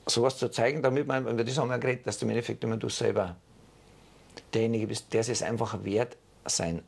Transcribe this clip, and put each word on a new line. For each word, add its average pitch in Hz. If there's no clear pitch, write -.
sowas 123
zu -
zeigen, 127
damit 135
man, 131
über 117
das 127
haben 127
wir 123
geredet, 127
dass 110
du 123
im 110
Endeffekt 117
immer 113
du 117
selber 101
derjenige 113
bist, -
der 113
es 110
einfach 107
wert 107
sein 82